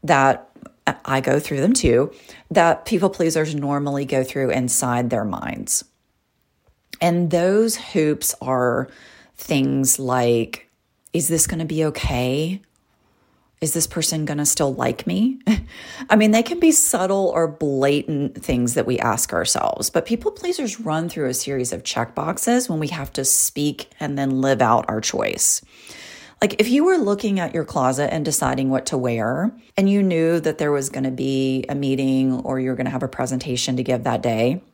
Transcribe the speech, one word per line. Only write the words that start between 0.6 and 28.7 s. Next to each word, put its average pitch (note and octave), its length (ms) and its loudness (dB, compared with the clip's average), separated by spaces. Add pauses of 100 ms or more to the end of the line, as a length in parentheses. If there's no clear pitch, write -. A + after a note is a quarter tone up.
I C3+ 160 0
go C3+ 180 2
through C#3+ 220 -4
them F#3 100 4
too, C3 400 2 (400)
that - 340 4
people F#3+ 240 2
pleasers D#3+ 460 0
normally C#3+ 480 -2
go C3 180 0
through C3 280 -2
inside B2 600 0
their A2 160 -2
minds. - 600 -6 (1120)
And E3+ 320 2
those G3 460 2
hoops - 640 0
are B2+ 480 0 (480)
things C3+ 600 0
like, A#2+ 720 0 (440)
"Is E3 160 0
this D#3+ 180 2
gonna D#3+ 160 -4
be D#3 220 -2
okay? D3 760 -2 (1000)
Is D#3 120 -2
this D#3+ 140 -2
person D#3 380 -2
gonna D3 200 -2
still C#3+ 280 0
like - 340 -2
me?" G#3+ 400 0
<laughs> - 640 -4
I A3 60 6
mean, G#3+ 160 6
they A3+ 120 4
can F4 160 -4
be E4 120 6
subtle G3 640 2
or E3 140 2
blatant C#3+ 960 0
things A#2+ 300 0
that C3+ 120 0
we - 140 0
ask - 340 -2
ourselves, - 560 0
but - 160 0
people A#3 260 -2
pleasers D#4+ 480 -6
run E3 300 -4
through D3 200 -4
a B2+ 40 -4
series B2+ 380 -4
of E2 120 -8
checkboxes E3 840 -2
when D#3+ 100 -2
we D3+ 100 -2
have D#3 240 -8
to C3+ 120 -4
speak - 640 0 (100)
and C#3+ 180 -4
then C3+ 240 0
live C3+ 200 4
out A2+ 260 4
our A2 140 -2
choice. - 600 -2 (800)
Like, G#3 180 0
if A3 80 4
you C#4 160 4
were F#4 140 4
looking G3+ 420 0
at E3+ 140 -4
your E3 100 -2
closet C3+ 500 0
and D3+ 120 -2
deciding C3+ 440 0
what C3 180 0